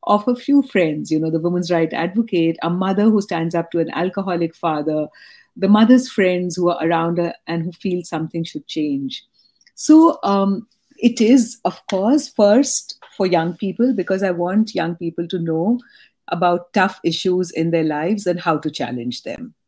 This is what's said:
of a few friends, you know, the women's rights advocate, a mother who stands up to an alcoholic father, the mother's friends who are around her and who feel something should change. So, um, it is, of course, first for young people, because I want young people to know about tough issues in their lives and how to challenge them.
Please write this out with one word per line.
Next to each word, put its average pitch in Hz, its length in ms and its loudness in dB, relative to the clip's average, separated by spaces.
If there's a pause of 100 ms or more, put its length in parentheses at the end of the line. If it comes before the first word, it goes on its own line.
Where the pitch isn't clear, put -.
of 208 220 2
a 247 80 0
few 285 280 2
friends, 156 480 -2
you 156 100 2
know, 160 100 -2
the 160 100 0
women's 175 300 -2
rights 165 220 0
advocate, 175 680 -2
a 170 80 -2
mother 190 340 0
who 214 160 4
stands 170 340 -4
up 170 180 -2
to 170 80 0
an 160 100 -2
alcoholic 175 680 -4
father, 151 520 -4 (500)
the 190 100 0
mother's 226 420 6
friends 180 460 0
who 175 140 2
are - 120 -4
around 170 360 0
her 170 160 -2 (120)
and 170 180 -4
who 175 80 -8
feel 180 300 -6
something 165 420 -6
should - 220 -12
change. 143 600 -6 (480)
So, 320 480 6
um, 196 440 0 (360)
it 240 200 2
is, 226 420 4
of - 220 -4
course, 214 420 0
first - 720 2 (180)
for 190 100 0
young 170 300 0
people, 226 380 0
because 190 280 -2
I 190 100 0
want 185 420 -2
young 170 220 -4
people 170 320 -6
to 185 100 -6
know 170 420 -2 (480)
about 175 460 -2
tough 196 280 0
issues 180 480 -2
in 165 200 -2
their 165 140 0
lives 160 420 -2
and 175 120 -2
how 165 200 -2
to 151 120 -6
challenge 123 520 -8
them. - 320 -14 (140)